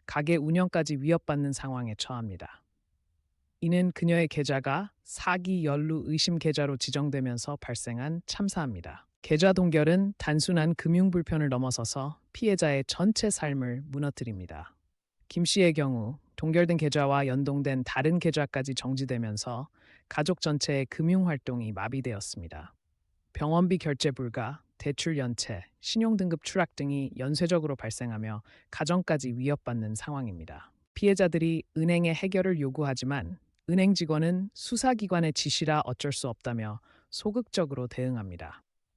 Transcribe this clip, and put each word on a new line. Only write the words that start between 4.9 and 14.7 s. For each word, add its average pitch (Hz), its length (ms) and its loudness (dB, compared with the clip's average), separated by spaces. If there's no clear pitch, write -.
사기 180 600 -2
연루 151 440 0
의심 160 300 2
계좌로 143 380 0
지정되면서 135 840 -2
발생한 127 640 -6
참사입니다. 147 800 -4
계좌 165 280 6
동결은 180 640 4
단순한 156 580 2
금융 180 360 4
불편을 156 380 2
넘어서서 127 720 -2
피해자의 160 560 2
전체 214 420 2
삶을 135 580 -2
무너뜨립니다. 117 840 -6